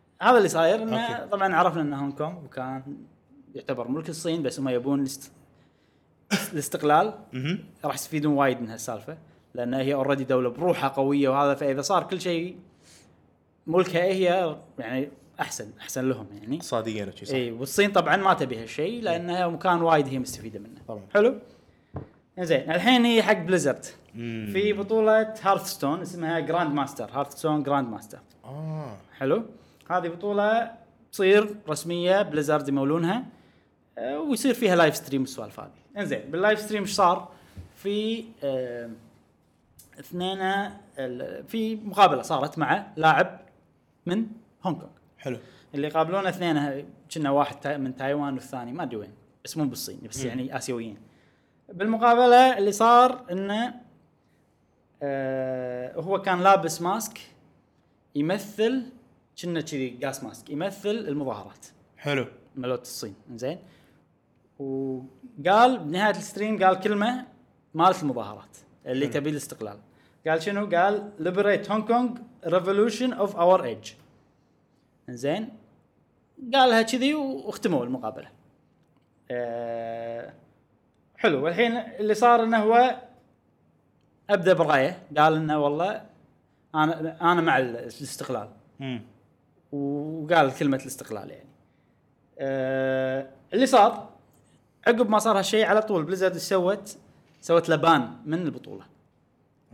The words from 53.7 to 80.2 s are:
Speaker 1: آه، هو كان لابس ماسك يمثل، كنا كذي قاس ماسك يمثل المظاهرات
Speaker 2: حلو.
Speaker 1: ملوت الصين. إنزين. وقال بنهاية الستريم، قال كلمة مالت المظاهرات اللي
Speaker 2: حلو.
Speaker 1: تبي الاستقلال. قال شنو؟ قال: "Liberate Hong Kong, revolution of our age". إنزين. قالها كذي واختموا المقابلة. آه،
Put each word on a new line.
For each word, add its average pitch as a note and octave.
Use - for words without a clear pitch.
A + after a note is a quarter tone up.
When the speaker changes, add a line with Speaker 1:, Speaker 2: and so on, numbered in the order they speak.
Speaker 1:
آه، C3
هو G3
كان F#3
لابس F3+
ماسك G3+
يمثل، G#3
كنا E3+
كذي C3
قاس C3
ماسك G#2+
يمثل G3
المظاهرات C#3
Speaker 2:
حلو. C#3
Speaker 1:
ملوت B2
الصين. -
إنزين. B2+
وقال C#3
بنهاية F3+
الستريم، G3+
قال F#3
كلمة G#3+
مالت F3+
المظاهرات G#2+
اللي C3+
Speaker 2:
حلو. B2
Speaker 1:
تبي D3
الاستقلال. G#2+
قال D#3+
شنو؟ G3+
قال: G3
"Liberate G3
Hong G#3+
Kong, A#3+
revolution G3+
of G3
our F3
age". A2+
إنزين. C#3
قالها B3
كذي B3+
واختموا C4
المقابلة. A#2
آه، A#2